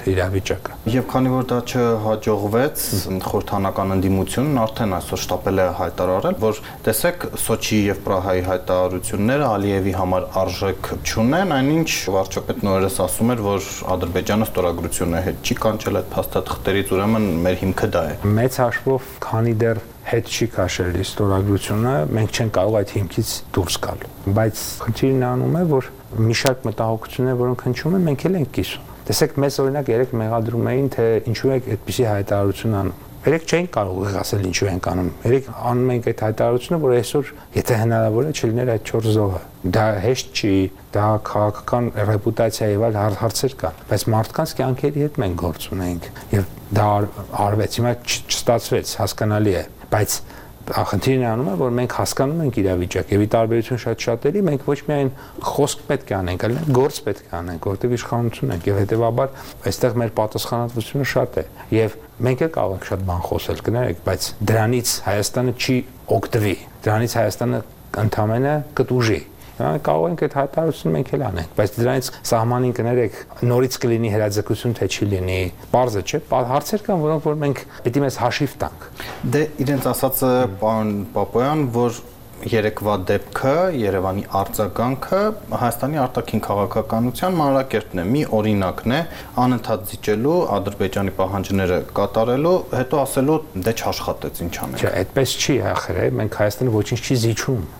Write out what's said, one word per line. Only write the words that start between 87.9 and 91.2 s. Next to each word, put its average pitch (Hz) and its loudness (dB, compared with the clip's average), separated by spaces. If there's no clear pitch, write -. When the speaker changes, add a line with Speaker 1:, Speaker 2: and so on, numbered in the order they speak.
Speaker 2:
է, - -2
մի 131 2
օրինակն 104 0
է 143 2
անընդհատ 120 0
զիջելու, 117 0
Ադրբեջանի 98 -2
պահանջները 95 0